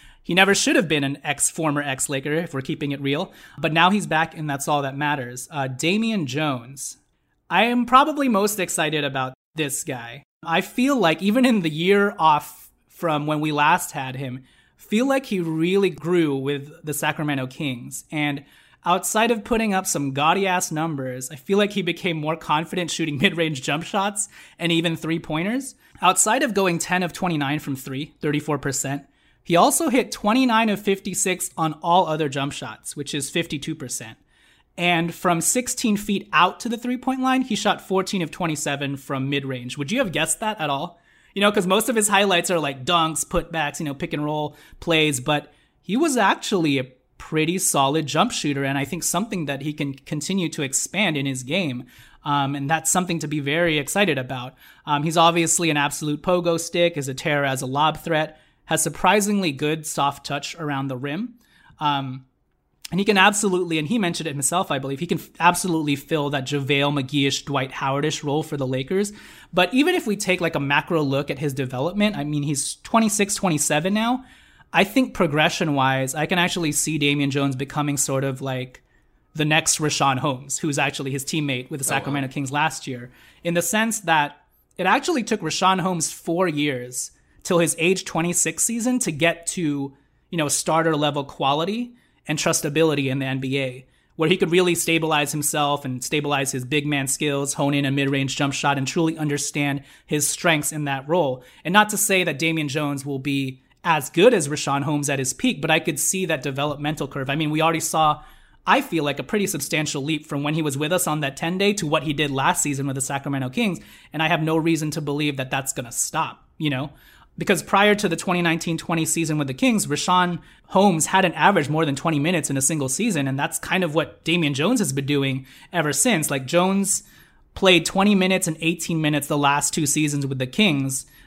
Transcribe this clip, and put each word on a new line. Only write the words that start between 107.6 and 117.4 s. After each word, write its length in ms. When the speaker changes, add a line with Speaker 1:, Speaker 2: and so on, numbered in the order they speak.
Speaker 1:
already 180
saw, 420
I 140
feel 220
like, 140
a 60
pretty 240
substantial 560
leap 240
from 160
when 100
he 80
was 160
with 160
us 140
on 140
that 140
ten 220
day 160
to 140
what 160
he 100
did 160
last 320
season 240
with 100
the 60
Sacramento 480
Kings, 300
and 80
I 60
have 160
no 120
reason 360
to 100
believe 360
that 120
that's 240
gonna 180
stop, 560
you 100
know? 220
Because 260